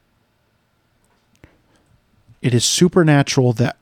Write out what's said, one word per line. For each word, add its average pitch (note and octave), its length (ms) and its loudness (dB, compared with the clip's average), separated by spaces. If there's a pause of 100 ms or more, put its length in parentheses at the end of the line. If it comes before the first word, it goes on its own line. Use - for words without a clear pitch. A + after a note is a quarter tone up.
(2500)
It A#2+ 120 -4
is A#2+ 100 0
supernatural C#3+ 880 0
that A2+ 280 -4